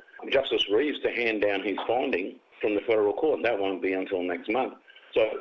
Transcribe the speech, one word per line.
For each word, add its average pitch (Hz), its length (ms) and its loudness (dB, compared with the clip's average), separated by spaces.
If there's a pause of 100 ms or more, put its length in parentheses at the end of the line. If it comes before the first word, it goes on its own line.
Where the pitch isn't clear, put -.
(300)
Justice - 400 2
Reeves 151 300 2
to 117 100 0
hand 110 320 0
down 101 200 2
his 98 140 -2 (100)
finding 113 500 -2 (240)
from 107 140 0
the 101 80 2
federal 107 300 2
court. - 300 0
That 113 160 0
won't 95 240 -2
be 95 100 0
until 92 300 -2
next 90 280 -4
month. 120 240 -2 (400)
So 120 80 4 (180)